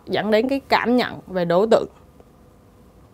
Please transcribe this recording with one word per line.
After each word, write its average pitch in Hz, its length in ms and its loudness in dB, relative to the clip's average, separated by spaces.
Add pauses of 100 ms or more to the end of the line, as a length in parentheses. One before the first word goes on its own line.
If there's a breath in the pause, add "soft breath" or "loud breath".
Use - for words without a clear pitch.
dẫn 185 260 -4
đến 226 180 2
cái 277 100 -2
cảm 247 360 0
nhận - 320 -2
về 185 180 -4
đối 175 220 2
tượng. - 200 2 (1300)